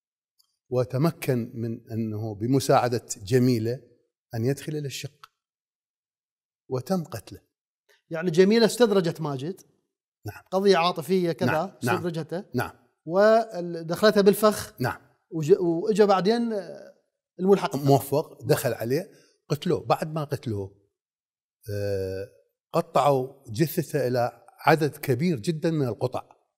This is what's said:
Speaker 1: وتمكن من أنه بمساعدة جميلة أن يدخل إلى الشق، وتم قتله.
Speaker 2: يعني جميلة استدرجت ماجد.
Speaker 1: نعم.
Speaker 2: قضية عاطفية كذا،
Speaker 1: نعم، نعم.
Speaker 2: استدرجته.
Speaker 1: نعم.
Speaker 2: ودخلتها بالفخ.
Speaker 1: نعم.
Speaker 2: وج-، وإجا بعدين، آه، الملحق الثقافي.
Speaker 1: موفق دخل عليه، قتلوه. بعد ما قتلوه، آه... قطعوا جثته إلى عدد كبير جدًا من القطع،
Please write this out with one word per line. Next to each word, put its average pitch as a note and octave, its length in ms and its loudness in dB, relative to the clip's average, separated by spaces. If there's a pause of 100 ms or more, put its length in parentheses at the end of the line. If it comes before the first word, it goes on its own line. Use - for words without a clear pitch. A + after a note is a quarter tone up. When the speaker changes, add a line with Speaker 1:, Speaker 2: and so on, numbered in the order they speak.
(720)
Speaker 1:
وتمكن B2+ 840 -2
من A#2 360 -10
أنه A2 440 -6
بمساعدة A#2+ 720 0 (100)
جميلة A#2+ 640 0 (540)
أن A2+ 100 -4
يدخل C#3 320 -6
إلى D3 100 -8
الشق، - 440 -14 (1400)
وتم D3 360 -4
قتله. - 360 -14 (680)
Speaker 2:
يعني E3 200 -4
جميلة G3+ 360 6
استدرجت F#3+ 540 2
ماجد. D3 400 -6 (680)
Speaker 1:
نعم. - 240 -16
Speaker 2:
قضية F#3+ 260 4
عاطفية F3 560 0
كذا، D#3+ 180 0
Speaker 1:
نعم، E3 220 -2 (120)
نعم. C3 120 2
Speaker 2:
استدرجته. E3 480 -6 (100)
Speaker 1:
نعم. A2 180 -4 (340)
Speaker 2:
ودخلتها F3+ 1120 2
بالفخ. G3+ 600 2
Speaker 1:
نعم. B2 200 -2 (300)
Speaker 2:
وج-، D#3+ 300 2
وإجا F3+ 440 2
بعدين، G#3 480 2
آه، E3 420 -12 (460)
الملحق F3+ 340 2
الثقافي. C#3+ 140 0
Speaker 1:
موفق C#3 540 0
دخل B2 300 0
عليه، B2 380 -4 (380)
قتلوه. D3 320 -2
بعد D#3 340 -4
ما D#3 100 -4
قتلوه، G#2 680 -8 (800)
آه... G2 600 -6 (420)
قطعوا C#3 800 0
جثته C#3 560 -2
إلى B2 380 -2 (220)
عدد C#3+ 300 2
كبير C#3+ 420 0
جدًا D#3+ 320 -2
من D3 160 0
القطع، A#2 500 -6 (220)